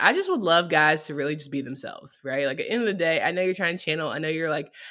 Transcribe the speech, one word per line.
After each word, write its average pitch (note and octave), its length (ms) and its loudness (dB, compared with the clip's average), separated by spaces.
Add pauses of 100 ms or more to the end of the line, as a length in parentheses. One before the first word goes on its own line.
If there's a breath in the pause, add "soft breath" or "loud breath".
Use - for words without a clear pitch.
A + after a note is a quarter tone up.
I F#3+ 100 6
just F#4+ 180 0
would E4 120 0
love F3 260 4
guys D#3 400 4
to D3 80 -8
really D3 220 -2
just C#3+ 120 -14
be C#3 120 -4
themselves, - 640 -12
right? C3+ 200 -2
Like, C3+ 140 -2
at - 60 -4
the - 60 -6
end A#3 100 0
of A3+ 60 0
the G3 60 0
day, E3 280 2
I E3 100 2
know F3+ 100 -2
you're F#3 120 2
trying F3+ 240 0
to - 60 -12
channel. D#3 260 -2
I B2 100 -4
know D#3 80 -2
you're, D#3+ 220 -2
like, D3 240 -4 (160 loud breath)